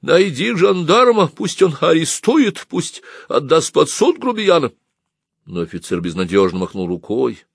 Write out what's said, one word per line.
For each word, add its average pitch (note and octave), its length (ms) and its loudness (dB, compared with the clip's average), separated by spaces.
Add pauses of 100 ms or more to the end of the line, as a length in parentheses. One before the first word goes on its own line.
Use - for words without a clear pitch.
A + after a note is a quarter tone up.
найди F3+ 540 0
жандарма, G3 720 2
пусть - 340 -6
он F3+ 200 2
арестует, F#3+ 880 0
пусть - 320 -8 (260)
отдаст D#3 460 0
под D3+ 160 2
суд E4+ 300 0
грубияна. G3+ 520 0 (760)
Но F2 160 -8
офицер F2 400 -6
безнадёжно F2+ 580 0
махнул F#2 280 -6
рукой G#2 560 -6 (120)